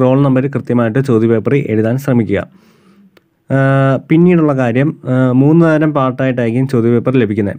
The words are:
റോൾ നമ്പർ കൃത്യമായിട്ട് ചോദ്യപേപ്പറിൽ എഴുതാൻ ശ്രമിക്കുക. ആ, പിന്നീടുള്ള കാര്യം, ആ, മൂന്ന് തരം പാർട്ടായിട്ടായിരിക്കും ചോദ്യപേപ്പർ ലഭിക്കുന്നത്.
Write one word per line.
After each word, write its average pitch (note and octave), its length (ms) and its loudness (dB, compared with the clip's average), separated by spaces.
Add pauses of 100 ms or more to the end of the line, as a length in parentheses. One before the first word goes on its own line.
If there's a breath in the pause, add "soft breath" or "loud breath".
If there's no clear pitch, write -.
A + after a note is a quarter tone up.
റോൾ C3 220 2
നമ്പർ C3 240 0
കൃത്യമായിട്ട് A#2+ 580 -2
ചോദ്യപേപ്പറിൽ A#2 600 0
എഴുതാൻ A2 320 -2
ശ്രമിക്കുക. A#2 480 -2 (1040 soft breath)
ആ, C3+ 60 0 (540)
പിന്നീടുള്ള E3+ 460 2
കാര്യം, C3 400 -2 (120)
ആ, B2+ 240 0
മൂന്ന് D#3 340 4
തരം D#3 280 0
പാർട്ടായിട്ടായിരിക്കും B2+ 760 -2
ചോദ്യപേപ്പർ A#2+ 480 0
ലഭിക്കുന്നത്. G#2 420 -2